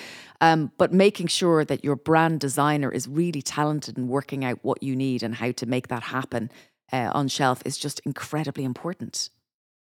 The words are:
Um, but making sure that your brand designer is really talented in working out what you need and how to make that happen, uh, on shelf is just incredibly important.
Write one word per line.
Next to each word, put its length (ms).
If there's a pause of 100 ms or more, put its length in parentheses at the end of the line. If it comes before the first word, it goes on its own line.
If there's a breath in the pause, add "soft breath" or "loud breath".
(420 loud breath)
Um, 340
but 160
making 360
sure 360
that 180
your 140
brand 440
designer 520
is 160
really 320
talented 560
in 120
working 360
out 160
what 220
you 120
need 280
and 120
how 180
to 120
make 240
that 140
happen, 480 (420 soft breath)
uh, 200
on 140
shelf 380
is 120
just 240
incredibly 600
important. 680 (580)